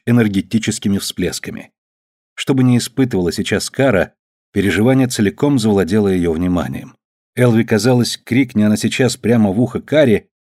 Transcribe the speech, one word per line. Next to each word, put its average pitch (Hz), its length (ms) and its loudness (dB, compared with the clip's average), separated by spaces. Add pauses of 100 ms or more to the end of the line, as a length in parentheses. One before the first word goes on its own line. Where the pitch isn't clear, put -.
энергетическими 107 920 0
всплесками. - 760 -8 (600)
Что - 200 -2
бы 131 100 2
ни 123 140 4
испытывала 110 540 -2
сейчас 98 380 -4
Кара, 120 440 0 (380)
переживание 107 560 0
целиком 127 520 0
завладело 101 480 0
ее 90 240 0
вниманием. 82 640 -4 (400)
Элви 117 280 4
казалось, 113 540 0
крикни 120 460 0
она 107 140 2
сейчас 117 400 -2
прямо 107 340 2
в 104 100 0
ухо 104 200 -2
Каре, 135 460 2 (200)